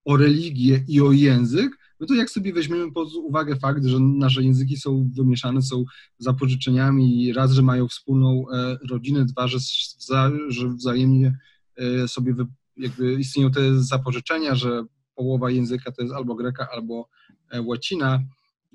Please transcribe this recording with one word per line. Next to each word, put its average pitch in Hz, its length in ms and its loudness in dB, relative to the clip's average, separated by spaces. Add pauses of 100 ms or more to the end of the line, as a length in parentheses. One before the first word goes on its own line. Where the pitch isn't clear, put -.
o 143 120 2
religię 139 720 2
i 143 120 4
o 139 120 6
język, 139 580 4 (300)
no 160 60 -8
to 269 80 0
jak 233 160 0
sobie 196 220 -4
weźmiemy 170 400 -4
pod 156 220 -6
uwagę 151 420 -4
fakt, 139 280 -2
że 127 160 2
nasze 135 420 2
języki 131 340 2
są 131 400 -2
wymieszane, 127 460 0
są 127 220 -2 (340)
zapożyczeniami 131 1040 2
i 123 80 0
raz, 131 200 2
że 131 100 6
mają 127 260 4
wspólną, 131 640 0
e, 127 260 -4 (120)
rodzinę, 131 340 -2
dwa, 127 240 -2
że 127 80 -4
s-, - 420 -6
za-, 135 320 0 (180)
że 123 200 -4
wzajemnie, 131 720 2 (380)
e, 123 320 -2
sobie 127 260 -4
wy-, 123 120 -4 (300)
jakby 127 380 -4
istnieją 135 360 0
te 135 320 2
zapożyczenia, 131 720 -2
że 120 300 -2 (300)
połowa 127 360 -2
języka 123 420 -2
to 127 100 -10
jest 127 120 -6
albo 123 200 -8
greka, 127 380 -6
albo, 117 360 -10 (420)
e, 120 120 -8
łacina, 131 600 -2 (520)